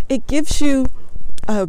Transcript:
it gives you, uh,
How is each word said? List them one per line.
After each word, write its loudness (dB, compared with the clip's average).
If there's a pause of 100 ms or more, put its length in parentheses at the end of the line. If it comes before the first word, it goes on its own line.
it -4
gives 0
you, 4 (600)
uh, -2